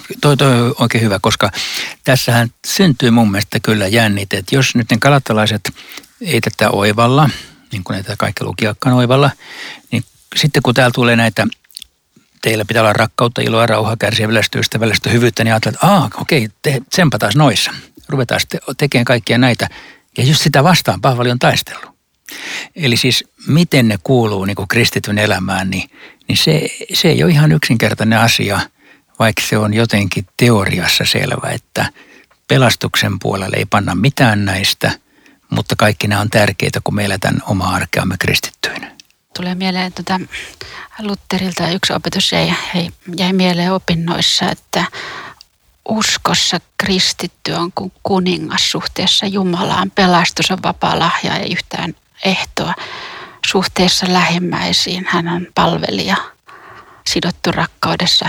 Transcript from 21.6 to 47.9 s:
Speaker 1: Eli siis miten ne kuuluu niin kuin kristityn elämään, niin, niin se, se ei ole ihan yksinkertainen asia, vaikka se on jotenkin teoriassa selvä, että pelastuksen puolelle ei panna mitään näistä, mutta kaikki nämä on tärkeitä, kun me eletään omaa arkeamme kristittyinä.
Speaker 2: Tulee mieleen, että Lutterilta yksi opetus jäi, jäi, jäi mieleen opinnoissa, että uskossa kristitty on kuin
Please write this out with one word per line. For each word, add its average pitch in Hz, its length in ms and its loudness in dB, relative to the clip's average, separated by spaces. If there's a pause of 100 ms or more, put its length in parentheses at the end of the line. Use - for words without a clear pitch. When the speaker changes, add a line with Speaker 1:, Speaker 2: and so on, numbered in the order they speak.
Speaker 1:
Eli 127 220 0
siis - 260 2 (240)
miten 139 400 4
ne 104 160 0
kuuluu 110 420 2
niin 101 100 -2
kuin 98 120 -6
kristityn 107 500 0
elämään, 95 520 0
niin, 95 200 -6 (380)
niin - 100 0
se, 156 240 4 (320)
se - 140 2
ei 139 160 4
ole 175 80 4
ihan 151 200 6
yksinkertainen 110 680 2
asia, 101 400 0 (600)
vaikka 113 300 0
se 113 80 0
on 107 160 0
jotenkin 104 520 0 (120)
teoriassa 110 680 2
selvä, - 460 -2
että - 380 -6 (580)
pelastuksen 113 720 0
puolelle 101 380 -4
ei 104 80 -2
panna 98 300 -2
mitään 107 500 2
näistä, 98 460 -2 (580)
mutta - 260 -2
kaikki 107 320 0
nämä 101 140 0
on 107 80 -2
tärkeitä, 101 540 0
kun - 120 -2
me 104 100 -2
eletään 98 400 -2
omaa 92 280 -2
arkeamme 95 460 -2
kristittyinä. - 720 -4 (440)
Speaker 2:
Tulee 180 200 -6
mieleen, 185 300 -2 (140)
että 185 200 -2 (800)
Lutterilta 185 720 -4
yksi 185 240 -2
opetus 175 380 -2
jäi, 165 220 0 (220)
jäi, 170 140 -2 (280)
jäi 185 160 0
mieleen 180 400 2
opinnoissa, 170 800 -2
että - 340 -4 (1040)
uskossa - 720 -2 (180)
kristitty - 760 -4
on 170 240 -4
kuin 190 160 -8 (120)